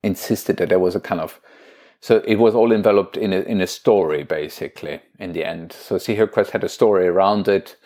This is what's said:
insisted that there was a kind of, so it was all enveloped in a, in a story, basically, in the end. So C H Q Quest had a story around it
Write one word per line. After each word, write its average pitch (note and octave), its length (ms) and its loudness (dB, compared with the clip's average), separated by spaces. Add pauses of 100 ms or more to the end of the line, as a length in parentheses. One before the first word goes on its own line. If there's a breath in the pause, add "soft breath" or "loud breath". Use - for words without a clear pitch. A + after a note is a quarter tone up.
insisted - 540 -4
that E2+ 120 -2
there F#2 80 4
was F#2 180 0
a G2 40 -2
kind F2+ 200 -6
of, - 220 -10 (580 soft breath)
so A2 280 2
it A2 80 2
was A2 180 4
all A#2 180 4
enveloped G2+ 460 2
in G2+ 160 -2
a, F#2 60 0
in G#2 200 -4
a F#2 60 0
story, E2+ 560 0
basically, D2+ 800 -10 (160)
in F2+ 160 -12
the D#2+ 100 -6
end. E2+ 300 -10
So - 240 -8
C A2 160 -4
H G2+ 40 -2
Q G#2+ 100 2
Quest - 240 -2
had G#2+ 120 -4
a G#2 60 -4
story G2 380 2
around F#2+ 400 2
it G2 280 -2 (100)